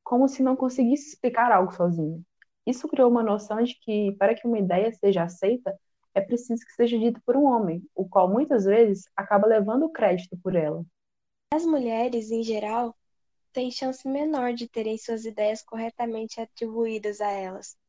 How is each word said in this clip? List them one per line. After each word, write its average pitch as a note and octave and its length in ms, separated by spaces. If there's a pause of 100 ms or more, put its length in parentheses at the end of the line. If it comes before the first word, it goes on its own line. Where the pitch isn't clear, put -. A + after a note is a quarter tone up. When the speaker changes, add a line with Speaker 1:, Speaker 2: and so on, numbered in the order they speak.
Speaker 1:
como B3+ 280
se C4 120
não C4 140
conseguisse C4 540
explicar A#3+ 420
algo F#3 220
sozinha. E3 480 (440)
Isso B3+ 220
criou C4 240
uma A#3 120
noção G#3 380
de A#3+ 140
que, G#3 380
para G3 200
que A#3 140
uma A#3 120
ideia F#3+ 340
seja F#3+ 300
aceita, G3 540 (360)
é G3 80
preciso A#3 440
que - 60
seja A#3+ 260
dita A#3 280
por B3 100
um C#4+ 80
homem, G#3 400 (100)
o F#3 140
qual F#3 220
muitas B3 340
vezes G3+ 400 (100)
acaba G3+ 320
levando A3 380
o D#4+ 60
crédito F#3 480
por F#3 180
ela. D#3+ 300 (680)
Speaker 2:
As E4 120
mulheres, A#3+ 680
em A3+ 120
geral, A3+ 520 (560)
têm B3+ 180
chance C4 380
menor C4+ 460
de A#3+ 140
terem A3 300
suas A3+ 280
ideias G#3+ 360
corretamente A3+ 800
atribuídas A3 800
a G#3 80
elas. F#3+ 480 (100)